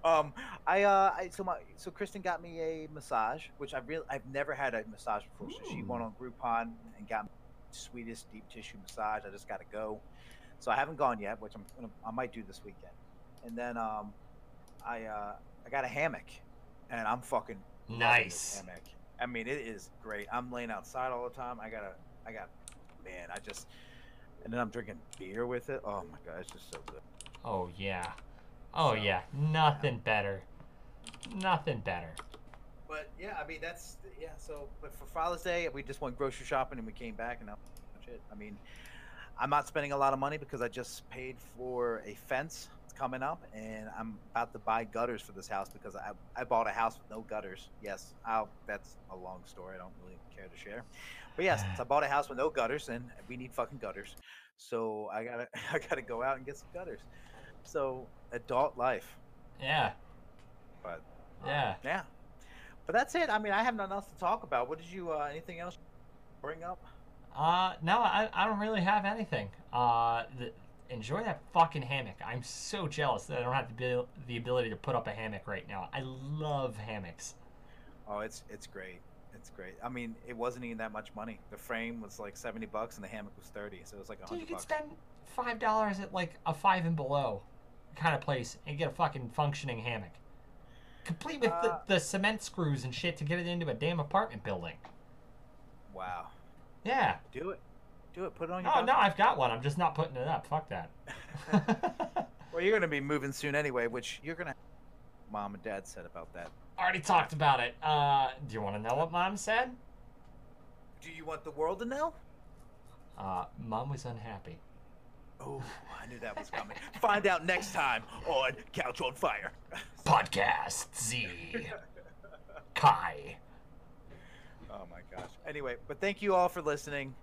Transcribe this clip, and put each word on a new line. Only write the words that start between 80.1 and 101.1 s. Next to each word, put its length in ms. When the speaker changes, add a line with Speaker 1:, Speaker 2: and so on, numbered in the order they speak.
Speaker 1:
it 80
wasn't 300
even 140
that 120
much 240
money. 240
The 60
frame 440
was, 180
like, 160
seventy 300
bucks 320
and 80
the 20
hammock 320
was 80
thirty, 380
so 100
it 40
was, 100
like, 100
Speaker 2:
Dude, 120
you 40
Speaker 1:
a 40
hundred 80
Speaker 2:
could 80
Speaker 1:
bucks. 80
Speaker 2:
spend 280
five 320
dollars 420
at, 120
like, 200
a 80
Five 320
and 120
Below 440
kind 180
of 60
place 380
and 100
get 120
a 20
fucking 420
functioning 460
hammock. 320
Complete 340
with 120
Speaker 1:
Uh, 100
Speaker 2:
the, 80
the 60
cement 420
screws 400
and 100
shit 240
to 60
get 160
it 80
into 220
a 40
damn 280
apartment 420
building. 320
Speaker 1:
Wow. 340
Speaker 2:
Yeah. 320
Speaker 1:
Do 200
it. 80
Do 120
it. 100
Put 140
it 40
on 100
your 100
Speaker 2:
No, 80
no, 60
Speaker 1:
balcony. 200
Speaker 2:
I've 100
got 200
one. 140
I'm 100
just 160
not 180
putting 220
it 100
up. 180
Fuck 240
that. 200